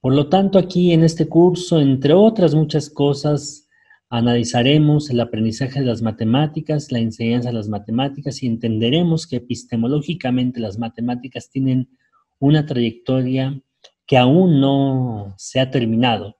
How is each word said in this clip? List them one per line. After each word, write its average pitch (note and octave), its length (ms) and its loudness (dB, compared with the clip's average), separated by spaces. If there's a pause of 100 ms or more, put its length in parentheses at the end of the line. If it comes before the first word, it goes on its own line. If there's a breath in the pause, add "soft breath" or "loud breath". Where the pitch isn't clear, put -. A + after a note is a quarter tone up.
Por C3 120 2
lo C#3+ 140 0
tanto, G3 280 2
aquí F3+ 360 2
en D#3+ 100 6
este D#3+ 260 0
curso, F3 500 2
entre C#3 340 2
otras F#3+ 420 4
muchas D3+ 340 0
cosas, C#3+ 800 -4 (400 soft breath)
analizaremos B2 1000 2
el A#2+ 80 0
aprendizaje A2+ 600 -4
de C3+ 60 -2
las A2 160 -2
matemáticas, C#3+ 920 -2
la B2 60 -4
enseñanza A#2 520 -4
de A#2+ 40 -6
las G#2+ 160 -6
matemáticas B2+ 720 -6
y C3 60 -4
entenderemos A#2+ 800 -2
que - 80 -8
epistemológicamente B2 1200 -4
las G#2+ 200 -8
matemáticas B2 720 -10
tienen C3 360 -2 (520)
una D3 260 2
trayectoria C3 960 -4 (460 soft breath)
que C3+ 100 4
aún D3 420 4
no B2+ 760 -2
se - 220 -6
ha C3 100 0
terminado. A2+ 720 -2